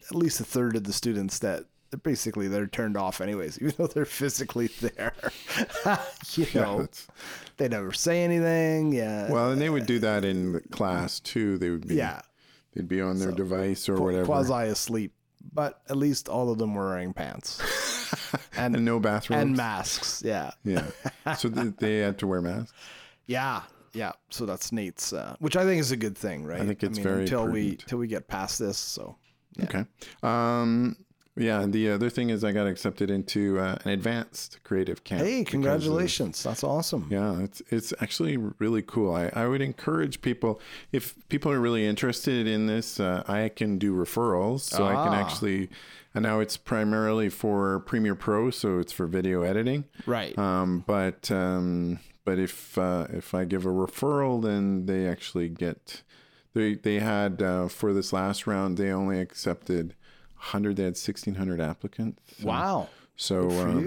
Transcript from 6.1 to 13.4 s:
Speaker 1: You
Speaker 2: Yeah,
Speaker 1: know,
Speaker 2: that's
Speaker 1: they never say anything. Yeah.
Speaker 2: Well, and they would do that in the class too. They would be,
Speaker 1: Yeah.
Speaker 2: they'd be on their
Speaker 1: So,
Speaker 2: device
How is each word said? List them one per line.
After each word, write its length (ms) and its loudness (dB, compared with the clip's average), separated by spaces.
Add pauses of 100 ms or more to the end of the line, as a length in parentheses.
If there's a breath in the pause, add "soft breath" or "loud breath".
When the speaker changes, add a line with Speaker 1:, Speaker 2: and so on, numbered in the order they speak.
Speaker 1:
You 180 2
Speaker 2:
Yeah, 100 4
Speaker 1:
know, 200 0
Speaker 2:
that's 260 -10 (480 loud breath)
Speaker 1:
they 120 0
never 240 -2
say 300 2
anything. 720 4
Yeah. 380 0
Speaker 2:
Well, 200 4
and 100 2
they 100 2
would 160 2
do 120 4
that 260 4
in 280 2
the 80 -2
class 580 -2
too. 400 0
They 120 0
would 180 -4
be, 80 2
Speaker 1:
Yeah. 240 -2 (540 soft breath)
Speaker 2:
they'd 120 -4
be 140 0
on 180 0
their 120 2
Speaker 1:
So, 60 -2
Speaker 2:
device 520 0